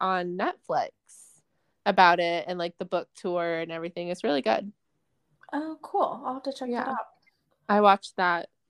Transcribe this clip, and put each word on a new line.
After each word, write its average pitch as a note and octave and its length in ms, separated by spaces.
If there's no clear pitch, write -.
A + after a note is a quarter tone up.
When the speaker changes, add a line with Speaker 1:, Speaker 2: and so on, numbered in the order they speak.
Speaker 1:
on F3+ 360
Netflix F#3 540
about F3+ 340
it E3+ 280
and, F3+ 100
like, F3 200
the F#3 60
book F3+ 300
tour E3+ 460
and E3 120
everything. E3+ 360
It's F3+ 160
really C#4 180
good. G#3+ 300
Speaker 2:
Oh, D#4 300
cool. D4+ 420
I'll B3+ 100
have C4+ 100
to C4+ 80
check C4 160
that A#3+ 40
Speaker 1:
Yeah. A#3+ 180
Speaker 2:
out. - 160
Speaker 1:
I G#3 120
watched G3+ 360
that, F3 340